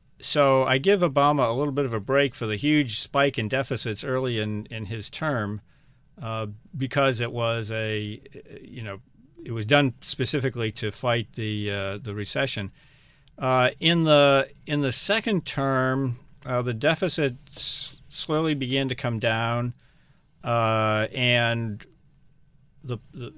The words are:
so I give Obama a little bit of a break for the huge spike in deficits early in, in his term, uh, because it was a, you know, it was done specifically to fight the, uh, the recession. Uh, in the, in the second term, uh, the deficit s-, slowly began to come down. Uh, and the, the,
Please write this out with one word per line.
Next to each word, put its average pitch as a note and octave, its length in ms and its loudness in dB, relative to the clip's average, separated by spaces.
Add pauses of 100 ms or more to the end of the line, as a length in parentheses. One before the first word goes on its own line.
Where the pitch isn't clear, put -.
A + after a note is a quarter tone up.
(200)
so C3+ 460 4
I C3 120 2
give F#3 240 4
Obama C#3+ 480 4
a A2+ 40 0
little C#3 200 0
bit C#3 120 2
of A#2 80 -4
a A2 60 0
break C3+ 360 2
for A#2 120 -4
the G#2+ 100 -2
huge C#3+ 420 2
spike C#3 380 0
in A2 100 -2
deficits A#2 560 -4
early C3 360 -2
in, G#2+ 280 -4
in A2 180 -10
his G#2 240 -10
term, G#2+ 520 -4 (600)
uh, A2+ 260 -6 (280)
because C3 460 2
it A#2 100 -2
was A#2 400 -2
a, G#2+ 500 -4 (400)
you A#2 220 -14
know, G2 160 -10 (460)
it A#2+ 80 -8
was A2 120 -4
done C#3 360 6
specifically A#2+ 680 -2
to G#2+ 200 -6
fight A#2+ 440 0
the, G#2+ 360 -4
uh, G2 300 -4
the G#2 140 -8
recession. G#2+ 560 -4 (680)
Uh, B2+ 320 2 (100)
in E3 240 4
the, C#3+ 460 6 (160)
in D3 160 -2
the C3+ 100 0
second G#3 540 0
term, C3 720 0 (280)
uh, B2 160 -2
the B2 120 -2
deficit D3 640 0 (200)
s-, - 400 -8 (140)
slowly D#3 460 -2
began C3+ 340 0
to C3 60 -4
come A#2 240 -2
down. A#2 540 0 (720)
Uh, A2 680 2
and A#2 720 0 (1000)
the, B2 160 -6 (140)
the, A#2+ 240 -12